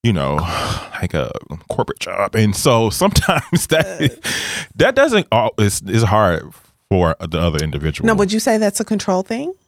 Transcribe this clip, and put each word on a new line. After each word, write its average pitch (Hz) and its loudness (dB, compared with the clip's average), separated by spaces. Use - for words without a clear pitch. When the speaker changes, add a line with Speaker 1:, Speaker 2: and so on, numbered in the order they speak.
Speaker 1:
you 117 2
know, 71 0
<sighs> - -6
like 90 -4
a 64 -2
corporate - -4
job. 95 -4
And 104 4
so 113 2
sometimes - 0
<laughs> - -14
that, 160 2
Speaker 2:
Uh. - -12
Speaker 1:
that 196 2
doesn't 262 4
al-, 113 2
it's, 104 0
it's 113 2
hard 98 2
for 87 4
the 82 -4
other 78 0
individual. 76 -4
Speaker 2:
Now, 226 4
would 196 0
you 220 0
say 220 0
that's 208 -2
a 220 -4
control 190 -2
thing? 285 -8